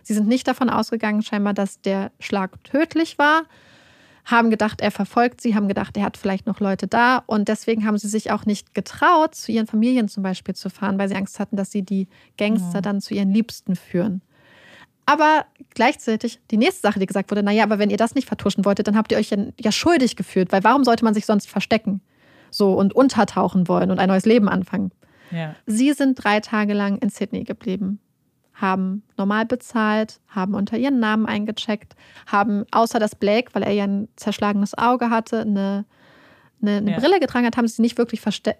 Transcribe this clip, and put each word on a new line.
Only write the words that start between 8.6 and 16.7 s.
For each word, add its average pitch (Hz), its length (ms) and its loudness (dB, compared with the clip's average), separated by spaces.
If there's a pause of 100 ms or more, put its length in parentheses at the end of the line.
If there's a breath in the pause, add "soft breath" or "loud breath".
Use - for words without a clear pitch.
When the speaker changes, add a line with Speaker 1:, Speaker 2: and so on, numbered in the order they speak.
Speaker 1:
getraut, 320 600 2
zu - 180 -8
ihren 220 140 0
Familien 226 420 2
zum 202 140 -8
Beispiel 185 320 -6
zu - 160 -10
fahren, 196 280 -4
weil 196 120 0
sie 196 40 -4
Angst 196 240 -6
hatten, 202 180 -6
dass 196 140 -4
sie 202 120 -4
die 190 260 -4 (300 soft breath)
Gangster 190 400 0
Speaker 2:
Ja. - 20 -2
Speaker 1:
dann 202 220 -2
zu - 100 -10
ihren 196 180 0
Liebsten 208 460 -2
führen. - 460 -4 (840 soft breath)
Aber 302 380 4 (300)
gleichzeitig, 233 640 0 (100)
die 214 60 0
nächste 285 240 2